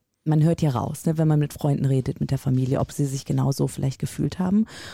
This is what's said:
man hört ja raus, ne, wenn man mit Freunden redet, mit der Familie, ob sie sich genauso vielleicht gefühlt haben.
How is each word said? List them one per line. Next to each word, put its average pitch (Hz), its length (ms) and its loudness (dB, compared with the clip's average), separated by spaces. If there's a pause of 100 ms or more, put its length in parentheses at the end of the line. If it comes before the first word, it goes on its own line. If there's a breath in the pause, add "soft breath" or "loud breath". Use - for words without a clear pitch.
(240)
man 156 180 4
hört 165 180 4
ja 156 100 2
raus, - 360 -4
ne, 160 100 0
wenn 156 120 4
man 151 100 4
mit 147 160 0
Freunden 143 300 0
redet, 135 360 0
mit 143 100 -2
der 135 60 0
Familie, 131 440 0
ob - 100 -2
sie 143 160 -2
sich 135 180 -6
genauso 135 420 0
vielleicht 135 320 -4
gefühlt - 400 -4
haben. 196 280 2 (280 loud breath)